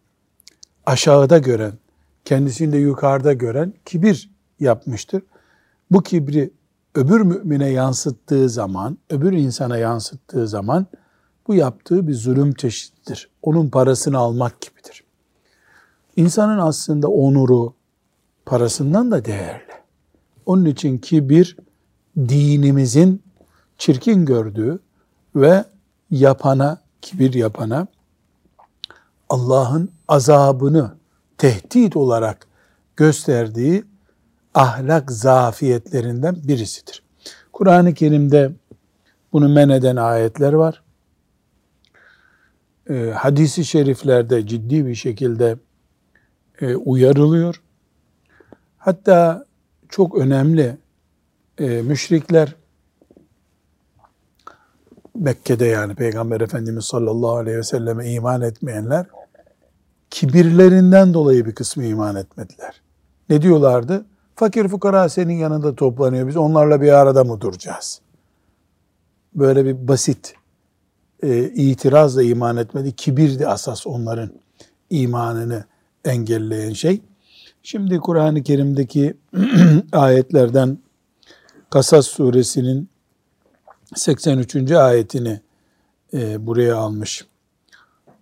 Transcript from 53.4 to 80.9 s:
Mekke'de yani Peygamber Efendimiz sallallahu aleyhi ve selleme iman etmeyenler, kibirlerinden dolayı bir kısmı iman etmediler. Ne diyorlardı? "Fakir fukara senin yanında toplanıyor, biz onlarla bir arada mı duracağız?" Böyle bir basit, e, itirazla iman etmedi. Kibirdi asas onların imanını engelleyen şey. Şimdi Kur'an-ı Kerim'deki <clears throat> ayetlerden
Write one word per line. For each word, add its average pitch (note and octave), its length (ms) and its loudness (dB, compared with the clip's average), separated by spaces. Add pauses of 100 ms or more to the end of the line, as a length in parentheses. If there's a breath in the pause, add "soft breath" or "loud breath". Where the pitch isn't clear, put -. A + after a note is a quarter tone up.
Mekke'de B2+ 500 -2
yani G#2+ 300 -2
Peygamber A2+ 460 -4
Efendimiz A2+ 440 -6
sallallahu A#2 500 -2
aleyhi A2+ 220 -6
ve A#2 60 -6
selleme A#2 480 -6
iman B2 300 -4
etmeyenler, A#2+ 640 -6 (1040)
kibirlerinden F3+ 1040 6
dolayı C3+ 320 2
bir A2 100 -8
kısmı B2+ 280 -8
iman G#2+ 320 -4
etmediler. - 640 -16 (480)
Ne D3+ 120 2
diyorlardı? D3+ 640 2 (300)
"Fakir A3 320 0
fukara F#3+ 420 0
senin F3 240 -4
yanında D3+ 420 -4
toplanıyor, B2+ 520 -2
biz D3 100 -6
onlarla D3+ 440 2
bir D3 100 4
arada C#3 320 6
mı A#2 180 -4
duracağız?" - 600 -12 (1300)
Böyle C3+ 300 2
bir C3 220 -4
basit, - 480 -2 (880)
e, B2 200 0
itirazla C3+ 800 2
iman A#2+ 340 -2
etmedi. C3+ 380 -8
Kibirdi C#3 520 -2
asas - 400 -8
onların A2+ 440 -8 (580 soft breath)
imanını A#2 760 -4 (420)
engelleyen A2 680 -4
şey. F3 280 -2 (640 soft breath)
Şimdi F#3+ 360 -4
Kur'an-ı D#3 440 0
Kerim'deki C#3 720 -2 (160)
<clears throat> F3+ 580 4
ayetlerden C3 840 2 (920 soft breath)